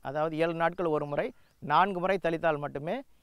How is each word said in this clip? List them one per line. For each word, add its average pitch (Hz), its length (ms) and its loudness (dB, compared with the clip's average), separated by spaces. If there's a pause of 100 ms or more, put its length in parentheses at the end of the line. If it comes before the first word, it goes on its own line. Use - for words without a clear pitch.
அதாவது 151 360 -2
ஏழு 165 160 2
நாட்கள் 165 320 0
ஒரு 151 200 0
முறை, 147 280 -4 (260)
நான்கு 175 400 4
முறை 190 180 0
தெளித்தால் 165 400 0
மட்டுமே 147 440 -6 (220)